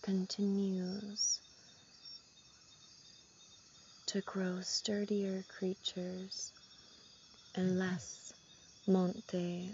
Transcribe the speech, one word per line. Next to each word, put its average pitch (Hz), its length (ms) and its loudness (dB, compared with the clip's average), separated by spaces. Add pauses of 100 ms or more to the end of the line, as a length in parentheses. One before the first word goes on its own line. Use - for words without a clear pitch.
continues 196 1400 0 (2750)
to 202 160 -2
grow 185 380 -2
sturdier 202 840 0 (120)
creatures 185 960 -4 (1000)
and 185 240 4
less 185 560 -4 (520)
monte 180 880 2